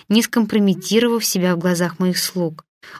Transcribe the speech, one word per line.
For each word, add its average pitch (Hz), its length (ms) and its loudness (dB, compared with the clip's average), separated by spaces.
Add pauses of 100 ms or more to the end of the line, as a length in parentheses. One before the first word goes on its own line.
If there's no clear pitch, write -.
не 214 120 4
скомпрометировав 214 1040 0
себя 180 320 0
в 170 40 -2
глазах 175 400 -2
моих 180 180 0
слуг. 165 480 -6 (340)